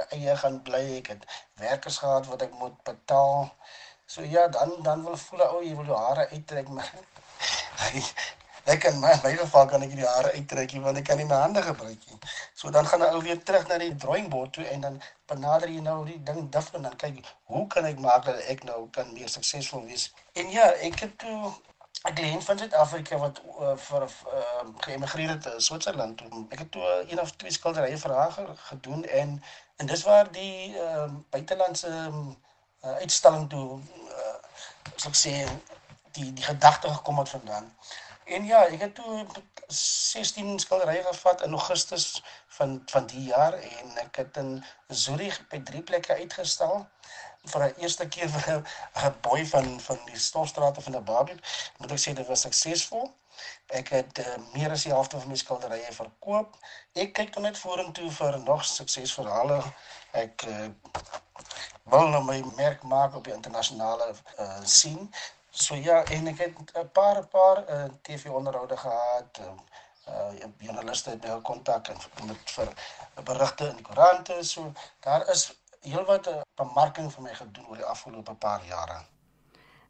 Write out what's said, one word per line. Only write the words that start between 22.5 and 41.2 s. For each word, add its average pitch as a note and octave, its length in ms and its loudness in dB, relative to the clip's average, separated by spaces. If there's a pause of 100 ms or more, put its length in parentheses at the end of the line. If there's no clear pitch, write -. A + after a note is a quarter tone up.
Suid-Afrika D#3 600 2
wat, C#3+ 220 -4 (200)
eh, C#3 160 0
vir, C#3+ 260 -2
eh, B2 640 -6 (100)
geëmigreer C3+ 520 -4
het D#3 180 -6
in A#2 140 -6
Switserland C#3 560 -2
toe. A2+ 320 -14
Ek - 100 -14
het - 120 -12
toe, F#2 120 -8
eh, F2+ 280 0
een E3+ 100 -4
of E3 160 -4
twee F3+ 140 -12
skilderye D#3 480 -2
vir D3+ 140 -4
haar C#3+ 200 2
ge-, F3+ 240 -10
gedoen C#3 480 -10
en, C#3+ 380 0 (340)
en D3 100 -6
dis D#3+ 160 -2
waar G#3 300 8
die, F#3+ 460 -10
ehm, D#3 360 -4 (160)
buitelandse, F3+ 560 0
ehm, D#3+ 440 -6 (500)
eh, C3 100 -8
uitstalling D#3 600 6
toe, C3+ 300 -8 (280)
eh, B2+ 260 -6 (640)
sal - 140 -4
ek C#3+ 60 2
sê, C#3 440 0 (520)
die, C3+ 200 -8
die C3 120 -8
gedagte D3 440 6
gekom D3 300 -2
het C3+ 100 2
vandaan. A2 480 -10 (480)
En F#3+ 200 -6
ja, G#3+ 200 12
ek D#3+ 160 4
het G3+ 140 -4
toe A3 320 -8 (420)
sestien - 880 -2
skilderye F#3 440 2
gevat F3+ 400 4